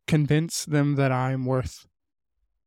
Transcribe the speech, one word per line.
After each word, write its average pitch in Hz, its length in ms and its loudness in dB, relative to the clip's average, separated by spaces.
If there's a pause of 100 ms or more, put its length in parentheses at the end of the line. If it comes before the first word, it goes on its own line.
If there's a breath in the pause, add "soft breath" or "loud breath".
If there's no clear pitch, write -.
convince 151 580 0
them 147 300 2
that 135 180 2
I'm 131 320 -2
worth 127 420 -4 (800)